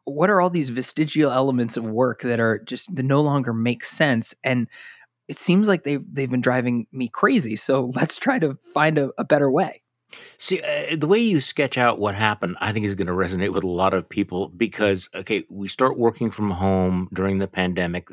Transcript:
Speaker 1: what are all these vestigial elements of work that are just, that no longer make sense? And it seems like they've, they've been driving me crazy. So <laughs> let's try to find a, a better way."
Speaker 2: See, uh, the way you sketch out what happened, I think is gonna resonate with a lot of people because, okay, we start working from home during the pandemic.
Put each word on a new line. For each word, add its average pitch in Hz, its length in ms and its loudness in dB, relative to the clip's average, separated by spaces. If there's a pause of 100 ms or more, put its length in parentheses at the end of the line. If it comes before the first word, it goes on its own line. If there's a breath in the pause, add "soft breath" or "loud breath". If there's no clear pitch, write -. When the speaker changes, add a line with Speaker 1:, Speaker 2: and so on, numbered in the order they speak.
Speaker 1:
what 147 240 2
are 196 120 4
all 180 80 2
these 160 200 0
vestigial 143 640 0
elements 123 460 0
of 113 80 -4
work 117 360 0
that 120 180 0
are 113 200 2
just, - 360 -12
that 131 80 -2
no 139 180 4
longer 139 320 0
make 117 300 -2
sense? 127 600 0
And 123 240 0 (600 loud breath)
it 147 100 -10
seems 196 300 2
like 190 160 2
they've, 143 280 -2
they've 135 180 -4
been 127 120 0
driving 123 500 0
me 127 160 -6
crazy. 156 480 0
So 135 300 0
<laughs> 123 100 -6
let's - 220 -2
try 262 220 -2
to 147 180 -2 (160)
find 156 240 2
a, 139 200 0
a - 60 -4
better 143 280 2
way." 160 300 0 (560 loud breath)
Speaker 2:
See, - 240 -2
uh, 147 340 -4
the 151 120 -2
way 196 100 4
you 214 240 2
sketch - 340 -2
out 120 220 2
what 101 160 0
happened, 101 480 0
I 104 100 -2
think 107 140 0
is 101 80 0
gonna 90 200 -2
resonate 92 380 0
with 90 120 -2
a 92 40 -2
lot 92 280 2
of 90 120 -2
people 98 420 -4
because, 98 680 0
okay, 95 340 -4
we 98 180 -10
start 131 300 0
working 113 320 0
from 104 220 -2
home 92 640 0
during 95 260 -2
the 95 80 -2
pandemic. 90 640 -4